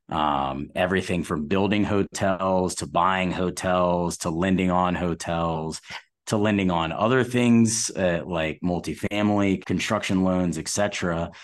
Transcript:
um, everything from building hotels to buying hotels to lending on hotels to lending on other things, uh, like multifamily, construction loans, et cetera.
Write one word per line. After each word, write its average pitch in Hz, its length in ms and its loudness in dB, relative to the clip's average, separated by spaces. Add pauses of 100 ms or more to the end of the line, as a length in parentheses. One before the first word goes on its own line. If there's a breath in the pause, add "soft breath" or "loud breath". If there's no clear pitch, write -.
um, 71 640 -2
everything 90 480 0
from 76 240 -4
building 98 380 2
hotels 95 920 0
to 76 120 -8
buying 90 420 2
hotels 87 880 0
to 87 120 -4
lending 90 420 2
on 90 240 2
hotels 82 840 -4 (460 loud breath)
to 113 100 0
lending 101 340 2
on 82 220 0
other 120 320 2
things, 120 680 4
uh, 87 340 0
like 80 380 -4
multifamily, 95 1000 0
construction 95 580 0
loans, 90 360 0
et 82 100 -8
cetera. 87 600 -2 (160 loud breath)